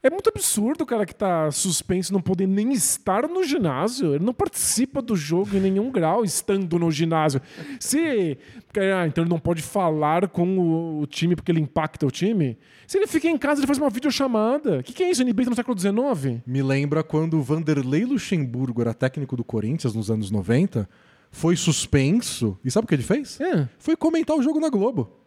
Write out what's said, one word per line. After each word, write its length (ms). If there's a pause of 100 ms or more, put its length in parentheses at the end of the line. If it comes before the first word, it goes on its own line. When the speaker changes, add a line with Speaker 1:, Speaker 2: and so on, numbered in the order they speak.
Speaker 1:
É 80
muito 220
absurdo 520
o 40
cara 180
que 100
tá 360
suspenso 640
não 80
poder 260
nem 260
estar 560
no 140
ginásio. 720
Ele 100
não 80
participa 720
do 140
jogo 400
em 40
nenhum 300
grau 340
estando 540
no 140
ginásio. 500 (380)
Se, 580 (580)
ah, 120
então 160
ele 60
não 100
pode 200
falar 680
com 280
o, 440
o 60
time 280
porque 160
ele 100
impacta 460
o 60
time. 440 (300)
Se 100
ele 120
fica 200
em 80
casa, 240
ele 60
faz 100
uma 140
videochamada. 880
O 60
que, 80
que 100
é 80
isso? 100
N 120
B 100
A 40
tá 40
no 60
século 180
dezenove? 720
Speaker 2:
Me 160
lembra 400
quando 340
o 60
Vanderlei 640
Luxemburgo 760
era 140
técnico 420
do 60
Corinthians 540
nos 160
anos 180
noventa, 580 (440)
foi 240
suspenso. 1080
E 60
sabe 140
o 40
que 60
ele 80
fez? 380
Speaker 1:
É. 280 (120)
Speaker 2:
Foi 160
comentar 400
o 80
jogo 160
na 100
Globo. 400 (160)